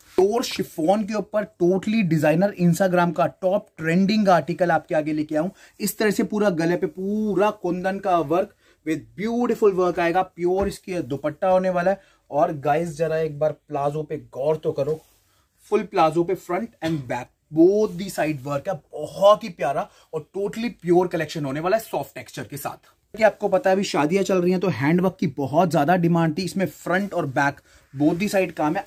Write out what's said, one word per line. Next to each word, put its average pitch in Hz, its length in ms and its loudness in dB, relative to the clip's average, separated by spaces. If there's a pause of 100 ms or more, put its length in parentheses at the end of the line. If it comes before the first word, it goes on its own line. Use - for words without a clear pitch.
(160)
प्योर 208 280 4
शिफॉन 190 600 -2
के 214 100 -8
ऊपर 214 300 -4 (200)
totally 196 460 2
डिजाइनर 160 520 2
Instagram 175 540 2
का 170 120 2 (140)
टॉप 190 260 -2 (100)
ट्रेंडिंग 190 520 2
आर्टिकल 175 420 2
आपके 160 240 0
आगे 156 180 0
लेके 151 220 -4
आऊँ। 170 160 -2 (280)
इस 208 180 -6
तरह 214 140 2
से 208 140 0
पूरा 208 260 0
गले 165 240 0
पे 175 140 -2
पूरा 208 600 0 (100)
कुंदन 180 380 -4
का 190 200 0
वर्क 156 340 0 (320)
with 160 220 -4 (120)
beautiful 220 600 2
work 180 200 0
आएगा। 170 240 2
प्योर 185 440 -2
इसकी 180 340 -8
दुपट्टा 147 480 -4
होने 185 200 2
वाला 180 220 0
है। 196 100 -4 (300)
और 160 280 0
गाइस, 151 380 -2
जरा 160 220 -2
एक 147 200 -4
बार 151 120 0 (160)
प्लाजो 147 360 -4
पे 151 140 -10 (160)
गौर 147 240 0
तो 156 140 -4
करो, 151 300 -4 (720)
फुल 214 120 2
प्लाजो 170 400 2
पे 185 120 -2
फ्रंट 180 340 -6 (160)
and 143 260 -4
back 120 160 -8 (260)
both 190 460 4
the 196 100 -6
side 156 360 -4
work 143 220 -6
है, 190 60 -2 (200)
बहुत 151 500 4
ही 220 60 -8
प्यारा 165 380 -4 (260)
और 156 120 -8 (120)
totally 208 320 -4 (120)
प्योर 175 260 4
कलेक्शन 160 380 -4
होने 139 140 -4
वाला 185 180 0
है, - 60 -6
सॉफ्ट - 320 -8
टेक्सचर 127 280 -12
के 139 140 -14
साथ। - 320 -12 (240)
कि 220 100 -2
आपको 208 260 4
पता 190 200 2
है, 190 60 4
अभी 202 80 0
शादियां 180 400 0
चल 185 180 0
रही 180 100 2
हैं, 185 80 0
तो 202 100 -2
हैंड 147 320 2
वर्क 180 180 0
की - 80 -2 (100)
बहुत 147 340 0
ज्यादा 156 240 2
डिमांड 165 420 2
थी। 190 60 -4
इसमें 180 220 -4
फ्रंट 185 480 -4
और 170 140 -2
बैक 143 340 -2 (320)
both 151 260 2
the 202 140 -2
side 185 180 0
काम 160 240 -2
है, 196 120 -6